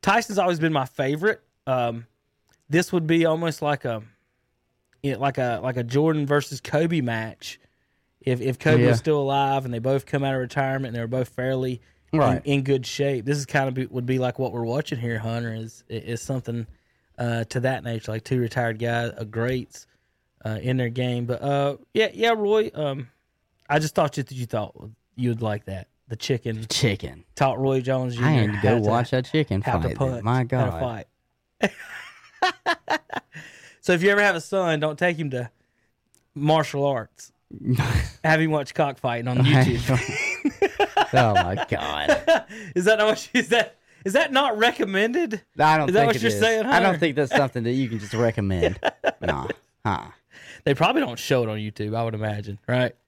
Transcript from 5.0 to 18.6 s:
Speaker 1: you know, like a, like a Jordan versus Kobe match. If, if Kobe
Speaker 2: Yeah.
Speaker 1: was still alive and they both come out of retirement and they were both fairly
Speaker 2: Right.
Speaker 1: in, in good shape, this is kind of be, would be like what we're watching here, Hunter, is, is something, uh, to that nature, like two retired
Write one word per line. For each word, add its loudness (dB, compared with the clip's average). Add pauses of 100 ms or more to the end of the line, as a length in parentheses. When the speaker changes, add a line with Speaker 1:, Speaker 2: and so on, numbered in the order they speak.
Speaker 1:
you -2
know, -6
like 0
a, -2
like -2
a -2
Jordan 2
versus -2
Kobe 0
match. -6 (600)
If, -2
if -2
Kobe 6
Speaker 2:
Yeah. 6
Speaker 1:
was 4
still 2
alive 2
and -6
they -4
both 0
come -2
out 0
of -2
retirement -2
and -8
they -6
were -6
both -2
fairly -4 (340)
Speaker 2:
Right. 4
Speaker 1:
in, 2
in -2
good 0
shape, -2
this 0
is -8
kind 0
of -4
be, -4
would -6
be 0
like -2
what -4
we're -4
watching -4
here, -4
Hunter, -4
is, -12
is -8
something, -6 (500)
uh, -2
to -4
that -2
nature, -8
like -6
two -2
retired -2